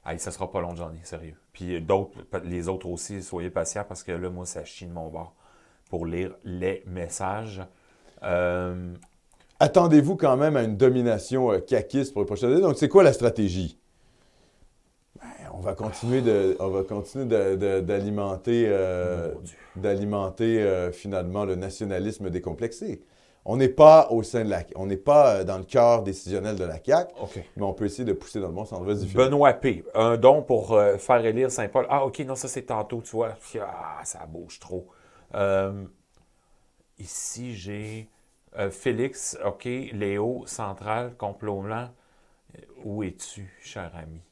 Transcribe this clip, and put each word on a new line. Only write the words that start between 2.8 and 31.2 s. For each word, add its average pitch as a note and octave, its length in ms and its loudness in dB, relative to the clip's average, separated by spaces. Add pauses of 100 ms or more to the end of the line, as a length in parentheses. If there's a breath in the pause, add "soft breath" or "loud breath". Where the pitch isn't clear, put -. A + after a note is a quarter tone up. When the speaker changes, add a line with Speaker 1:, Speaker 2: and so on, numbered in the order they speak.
Speaker 1:
aussi, F2 340 -10
soyez F2 280 -8
patients F#2 380 -4
parce - 160 -14
que F2+ 100 -8
là, F2+ 160 -6
moi, F2+ 160 -10
ça E2 180 -10
chie - 220 -18
de F2 80 -14
mon E2 160 -10
bord E2 260 -14 (540 soft breath)
pour E2+ 160 -4
lire F2 380 -6
les F#2 440 -4
messages. F#2+ 760 -8 (600 soft breath)
Euh, F2+ 720 -2 (680)
Speaker 2:
Attendez-vous D#3+ 560 6
quand C3 220 4
même D3+ 180 2
à B2+ 60 4
une A2 160 -2
domination, B2 760 2
euh, F#2 80 2
caquiste C3 540 -2
pour G#2 80 -2
les F#2+ 60 0
prochaines A2+ 240 0
années. E3+ 100 6
Donc, D#3+ 160 2
c'est D3 120 2
quoi G3 140 10
la C3+ 80 10
stratégie ? G2 680 0 (1400)
Ben, - 60 -20 (260)
on - 80 -14
va F#2+ 140 -4
continuer A2+ 480 -2
de, G2+ 380 4
on F#2+ 100 -2
va F#2+ 140 0
continuer G#2 420 -6
de, G2 300 2
de, F#2+ 240 0
d'alimenter, G2+ 880 0
euh, F2+ 680 0
Speaker 1:
Mon - 80 -12
Dieu. F2 160 -18 (180)
Speaker 2:
d'alimenter, G2+ 840 0
euh, F#2 300 2
finalement G2 520 -4
le F#2+ 120 -2
nationalisme G2 760 -4
décomplexé. F2+ 720 -6 (480 soft breath)
On A2+ 60 0
n'est C3 140 4
pas D#3 420 8
au A2+ 120 2
sein A2+ 200 -4
de G#2+ 60 -2
la, F2 120 -2 (140)
on F#2+ 100 -6
n'est G2 120 -2
pas, C#3+ 400 6
euh, F#2+ 80 -2
dans F#2+ 120 -4
le F#2+ 60 -10
cœur A#2 400 4
décisionnel G2 540 -6
de F2+ 80 -4
la D#2+ 120 -8
caq, D#3+ 320 0 (100)
Speaker 1:
Ok. G2 240 -12 (120)
Speaker 2:
mais G#2 80 -6
on G2 100 -2
peut G#2+ 120 -4
essayer G2+ 180 -4
de G#2+ 100 0
pousser - 280 -8
dans F2+ 80 -6
le E2 40 -8
bon G#2 120 -8
sens. F#2 180 -10
Vas-y, G2 240 -2
Philippe. F#2+ 100 0
Speaker 1:
Benoît C3+ 360 8
P, G#2 320 0 (100)
un A2+ 220 6
don C3+ 260 8
pour, A2+ 300 2
euh, G2+ 240 6
faire A#2 280 4